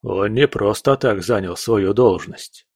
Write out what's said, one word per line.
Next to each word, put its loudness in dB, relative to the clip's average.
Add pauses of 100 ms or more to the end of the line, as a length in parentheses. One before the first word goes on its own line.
"Он -2
не 2
просто 0
так 0
занял -2
свою 0
должность" 0